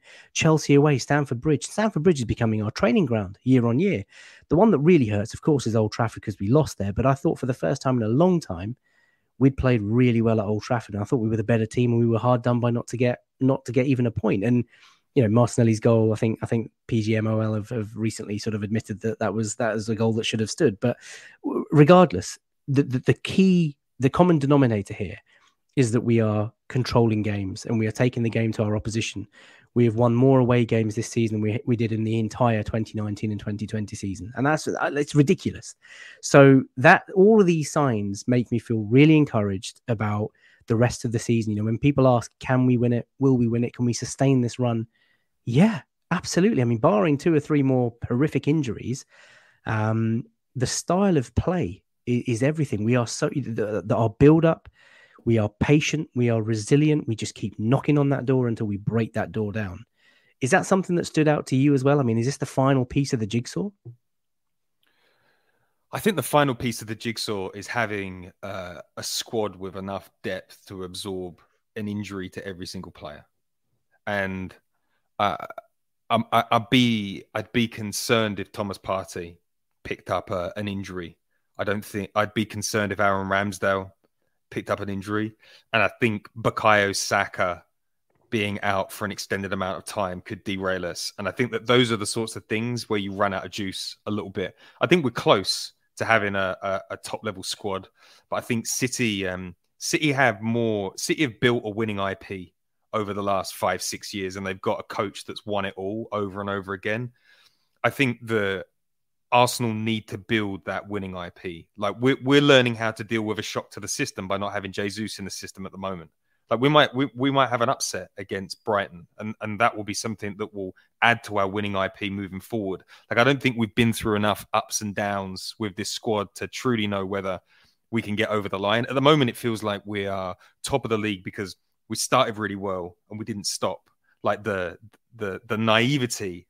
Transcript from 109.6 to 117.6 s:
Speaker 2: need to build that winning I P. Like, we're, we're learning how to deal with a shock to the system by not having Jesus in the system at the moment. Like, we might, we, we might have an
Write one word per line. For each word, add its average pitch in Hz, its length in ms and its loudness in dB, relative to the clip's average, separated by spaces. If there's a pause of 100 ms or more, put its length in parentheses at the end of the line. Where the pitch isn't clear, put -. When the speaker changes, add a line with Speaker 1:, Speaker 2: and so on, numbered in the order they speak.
Speaker 2:
need 110 340 -4
to 110 100 -10
build 101 480 -4
that 95 220 -8
winning 98 280 -8
I 90 160 -12
P. 85 440 -14
Like, 101 240 -4
we're, 127 240 2
we're 143 180 4
learning 127 340 6
how 110 160 -4
to 113 120 -10
deal 110 200 -2
with 107 160 -4
a 104 40 -6
shock - 280 -8
to - 80 -16
the 101 80 -10
system 107 400 -6
by 98 100 -2
not 101 160 -6
having 98 180 -8
Jesus 101 480 -6
in 98 60 -12
the 92 60 -12
system - 340 -14
at 92 60 -14
the 92 60 -20
moment. 95 340 -10 (380)
Like, 117 120 0
we 139 80 4
might, 147 260 4
we, 135 180 -2
we 127 160 -2
might 135 200 2
have 120 100 0
an 117 80 0